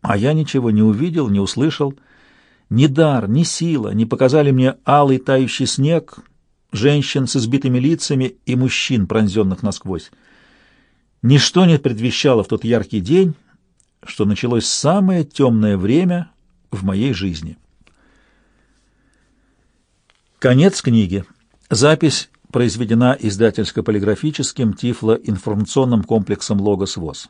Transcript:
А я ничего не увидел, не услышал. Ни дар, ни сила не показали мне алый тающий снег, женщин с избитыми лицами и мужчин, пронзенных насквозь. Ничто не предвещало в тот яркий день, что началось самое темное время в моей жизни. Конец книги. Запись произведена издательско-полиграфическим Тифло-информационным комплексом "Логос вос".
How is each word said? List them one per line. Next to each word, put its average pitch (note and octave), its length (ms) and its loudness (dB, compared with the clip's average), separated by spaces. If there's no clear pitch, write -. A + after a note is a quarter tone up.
А G2+ 160 -4
я A#2 160 0
ничего C#3 380 -2
не G#2+ 120 2
увидел, C3 460 0
не G2+ 120 0
услышал. C#3 540 -4
Ни B2 160 4
дар, C#3 420 0
ни C3 140 2
сила D#3 500 -2
не A2 140 0
показали C3+ 440 2
мне C3 260 2
алый C#3 320 2
тающий C3 480 -2
снег, D#3 540 -2
женщин C3+ 540 0
с A#2 100 -4
избитыми B2+ 420 0
лицами C3+ 580 -2
и B2+ 80 -2
мужчин, B2+ 520 0
пронзенных G2+ 560 0
насквозь. F#2+ 480 -6
Ничто C#3+ 440 4
не E3 120 6
предвещало A#2+ 680 0
в - 40 -14
тот A2 160 -4
яркий A2+ 360 -2
день, D#3+ 340 2
что - 200 -4
началось A2+ 420 -2
самое F#3 580 0
темное A2 520 2
время E3 540 0
в F#2+ 140 -10
моей G2+ 280 -2
жизни. E2 460 -8
Конец C#3 440 4
книги. G2 420 2
Запись D3+ 640 2
произведена A#2+ 680 0
издательско-полиграфическим G#2+ 1500 -2
Тифло-информационным A2 1300 -2
комплексом G2+ 560 -2
"Логос G2 360 -2
вос". D#2+ 340 -12